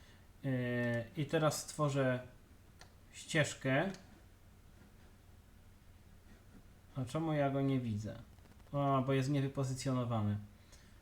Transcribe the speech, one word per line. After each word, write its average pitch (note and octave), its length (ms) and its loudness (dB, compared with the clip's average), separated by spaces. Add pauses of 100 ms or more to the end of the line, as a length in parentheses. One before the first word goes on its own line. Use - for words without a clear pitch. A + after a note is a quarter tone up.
(440)
y, A#2+ 600 0 (120)
i D3 100 -2
teraz D#3 360 2
stworzę C3+ 580 0 (920)
ścieżkę. D3 800 0 (3000)
A C3 100 -4
czemu D#3+ 280 -2
ja C#3+ 180 4
go C3+ 100 0
nie C3+ 200 2
widzę? G#2+ 340 -4 (580)
A, C#3 340 2
bo C3+ 60 2
jest C3+ 180 2
niewypozycjonowany. B2+ 1080 0 (640)